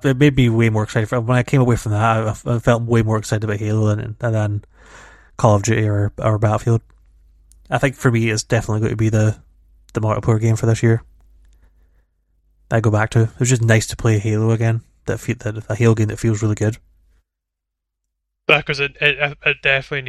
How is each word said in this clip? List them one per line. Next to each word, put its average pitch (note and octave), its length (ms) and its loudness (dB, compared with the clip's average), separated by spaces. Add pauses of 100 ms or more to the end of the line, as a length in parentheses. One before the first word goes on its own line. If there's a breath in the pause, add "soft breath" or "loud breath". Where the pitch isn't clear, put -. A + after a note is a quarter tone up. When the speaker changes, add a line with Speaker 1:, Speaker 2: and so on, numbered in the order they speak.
Speaker 1:
it C3 140 0
made C#3 200 2
me B2 120 4
way A2+ 200 2
more G#2+ 140 0
excited. G#2+ 260 -2
For, B2 100 -2
when A#2+ 180 0
I B2 60 2
came C#3 160 0
away B2 160 4
from G#2+ 180 -4
that, G#2 80 0
I, A2+ 540 0
I A2+ 40 -2
felt A#2+ 240 2
way A#2 180 2
more A2 160 0
excited G#2+ 260 -4
about G#2 140 -2
Halo G#2+ 380 0
than, G#2+ 240 -8
than G#2+ 440 -2 (720 loud breath)
Call G#2+ 180 4
of F#2+ 80 0
Duty A2 240 0
or, G2+ 320 -2
or A2 180 0
Battlefield. G#2+ 440 0 (880)
I A#2+ 100 -2
think C#3 160 0
for B2+ 160 0
me, A2+ 180 0
it's G#2+ 140 -2
definitely G#2+ 380 -2
going A2+ 100 0
to - 40 -4
be A2 140 0
the, G#2+ 320 0 (520)
the A2+ 80 -4
multiplayer G#2+ 380 0
game A2+ 160 2
for A2+ 120 -2
this A2+ 160 0
year. A2+ 200 2 (1700)
I A2+ 100 0
go G#2+ 120 2
back G#2 200 0
to. A2+ 120 4
It - 160 -4
was B2 100 0
just B2 140 2
nice A2 240 4
to - 100 -10
play A2 220 0
Halo A2 320 0
again. A2+ 300 0 (240)
That - 140 -4
fe-, - 140 -4
that, G#2+ 340 -10
a G#2+ 80 -6
Halo A2+ 200 4
game G#2+ 120 0
that G#2+ 120 -8
feels A2 240 -2
really G#2+ 120 0
good. G#2+ 220 -2 (1700)
Speaker 2:
Yeah, D3 120 2
'cause C#3+ 200 -6
it, C#3 180 -6
it, D3 460 -2
it D3 160 -2
definitely C3+ 480 -2